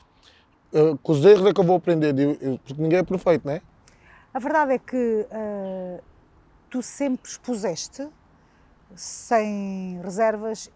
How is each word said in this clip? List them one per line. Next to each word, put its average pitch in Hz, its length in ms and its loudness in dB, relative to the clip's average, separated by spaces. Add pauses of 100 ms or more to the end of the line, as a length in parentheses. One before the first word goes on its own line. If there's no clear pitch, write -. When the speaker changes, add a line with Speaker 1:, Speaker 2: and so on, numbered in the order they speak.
(720)
Speaker 1:
eh, 156 300 4
com - 100 0
os 143 120 2
erros 190 220 8
é 175 60 6
que 165 80 0
eu 190 40 4
vou 175 120 4
aprender, 156 420 2
eu, 143 220 2
eu, 135 180 -4
porque 143 240 -10
ninguém 160 160 2
é 185 60 2
perfeito, 180 420 0
né? 147 160 -6 (720)
Speaker 2:
A 262 40 -6
verdade 294 340 0
é 247 60 0
que, 233 520 -2
eh, 190 680 -8 (680)
tu 254 140 -6
sempre - 480 -6
expuseste, 220 760 -8 (880)
sem 196 1080 -4
reservas, 214 720 -4